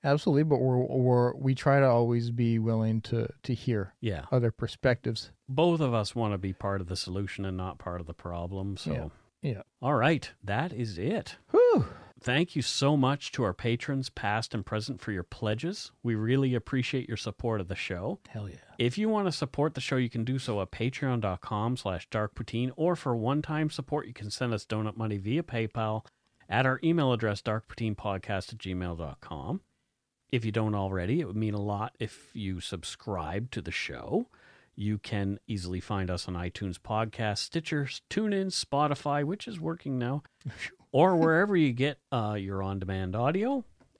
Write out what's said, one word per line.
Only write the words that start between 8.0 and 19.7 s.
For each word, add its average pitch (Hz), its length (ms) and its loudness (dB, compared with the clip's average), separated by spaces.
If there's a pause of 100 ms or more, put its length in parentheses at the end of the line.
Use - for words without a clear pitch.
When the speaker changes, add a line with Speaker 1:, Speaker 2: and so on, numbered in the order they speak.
Speaker 2:
the 85 60 -10
problem. 92 640 -6
So - 140 -6 (500)
Speaker 1:
Yeah. 139 100 -2
Yeah. 98 100 -8 (200)
Speaker 2:
all 135 140 2
right. 139 340 2 (140)
That 113 300 -2
is 107 240 -4
it. 143 400 -4 (140)
Speaker 1:
Whew. 480 340 8 (360)
Speaker 2:
Thank 147 320 2
you 151 80 0
so 143 360 2
much 135 360 2
to 127 100 0
our 92 100 2
patrons, 127 560 -2
past 107 440 -2
and 107 120 -4
present, 107 340 -4
for 110 140 -6
your 90 100 -2
pledges. 117 680 -4 (120)
We 117 120 0
really 127 380 2
appreciate 123 540 -2
your 110 80 -4
support 110 460 -4
of 87 80 -6
the 95 60 -6
show. 98 440 -6 (100)
Speaker 1:
Hell 107 200 -8
yeah. 80 60 -14 (220)
Speaker 2:
If 123 200 0
you 214 120 2
wanna 202 220 2
support 151 420 -2